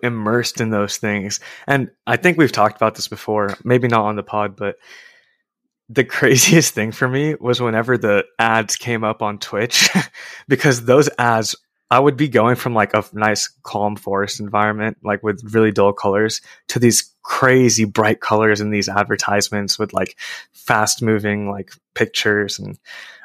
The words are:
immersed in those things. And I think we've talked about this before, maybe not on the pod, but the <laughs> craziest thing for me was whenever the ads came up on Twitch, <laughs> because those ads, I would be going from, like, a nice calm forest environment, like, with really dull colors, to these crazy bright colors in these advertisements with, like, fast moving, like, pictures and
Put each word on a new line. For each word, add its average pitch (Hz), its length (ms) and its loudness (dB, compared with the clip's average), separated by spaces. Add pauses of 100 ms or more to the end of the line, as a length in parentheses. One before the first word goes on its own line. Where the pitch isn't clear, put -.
immersed 117 580 -2
in 113 100 -2
those 101 260 -2
things. 104 420 -4 (300)
And 139 220 -2 (160)
I 120 100 0
think 175 200 0
we've 147 140 4
talked 107 260 2
about 110 200 0
this - 100 -8
before, 104 560 -4
maybe 123 240 2
not 113 180 2
on 107 120 -2
the 101 80 -6
pod, 104 320 -6
but 101 200 -6 (1120)
the 120 160 0
<laughs> - 140 -10
craziest 135 560 4
thing 110 180 -2
for 131 160 -2
me 143 280 -2
was 123 240 -2
whenever 117 360 0
the 104 280 2 (140)
ads 113 380 0
came 113 280 -4
up 110 180 -4
on 104 160 -4
Twitch, - 500 0 (300)
<laughs> - 300 -16
because 127 360 2
those 131 240 4 (100)
ads, 113 360 0 (360)
I 120 100 4
would 139 160 2
be 147 120 0
going 117 280 2
from, 123 180 -4
like, 104 200 0
a 107 180 0
nice 107 360 -2 (140)
calm 104 340 -4
forest 101 440 -4
environment, 107 640 -2
like, 104 180 -2
with 104 320 -4
really 110 160 4
dull 101 220 4
colors, 104 480 -2 (280)
to - 100 -4
these 117 340 2 (100)
crazy 127 640 2
bright 107 360 0
colors 107 400 2
in 104 100 -4
these 101 180 -2
advertisements 101 920 -2
with, 107 140 -4
like, 95 260 -4 (340)
fast - 500 -2
moving, 104 460 -2
like, 101 240 -10 (220)
pictures 104 640 -2
and 101 200 -12 (460)